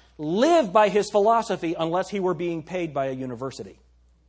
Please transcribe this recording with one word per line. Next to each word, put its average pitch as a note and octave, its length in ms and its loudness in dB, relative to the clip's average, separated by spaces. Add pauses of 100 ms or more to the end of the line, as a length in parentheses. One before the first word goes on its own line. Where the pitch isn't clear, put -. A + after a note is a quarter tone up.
(160)
live G#3+ 560 2
by G#3+ 160 6
his F#3+ 220 0
philosophy G#3 680 2
unless E3 300 -2
he G#3 100 -6
were F3+ 160 0
being E3 280 -6
paid E3+ 320 -8
by C3+ 120 -2
a C3+ 60 -4
university. B2+ 680 -10 (500)